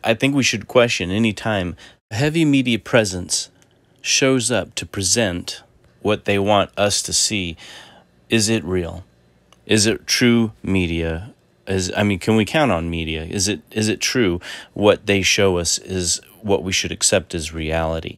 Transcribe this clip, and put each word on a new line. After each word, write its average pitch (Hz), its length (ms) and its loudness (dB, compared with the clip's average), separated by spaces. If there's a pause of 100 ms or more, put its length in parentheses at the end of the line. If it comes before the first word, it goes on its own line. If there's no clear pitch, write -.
I 113 80 0
think 139 220 0
we 139 80 2
should 110 260 -2
question 117 420 2
any 107 220 2
time 98 440 -4 (340)
a 107 40 -10
heavy 151 300 2
media 127 340 4
presence 95 720 -2 (520)
shows 131 480 2
up 98 240 -4
to - 120 -8
present 92 760 -2 (380)
what 101 260 -2
they 101 120 2
want 98 380 2
us 104 260 0
to - 100 -6
see. 90 440 -2 (720)
Is 110 180 2
it 113 160 0
real? 90 400 -4 (640)
Is 107 200 2
it - 200 -2
true 117 460 2 (100)
media? 85 720 -2 (320)
Is, 95 280 -2
I 104 80 0
mean, 101 160 0
can 110 180 2
we 107 80 4
count 147 280 2
on 82 160 -2
media? 80 360 -6
Is 98 240 -4
it, 87 120 -4 (100)
is 107 180 -2
it 110 120 -2
true 92 400 0 (320)
what 101 340 4
they 101 160 2
show 92 360 2
us 85 200 -2
is 90 420 -4 (200)
what 98 220 0
we 92 100 -4
should 85 200 -2
accept - 420 0
as 80 180 -6
reality? 80 640 -4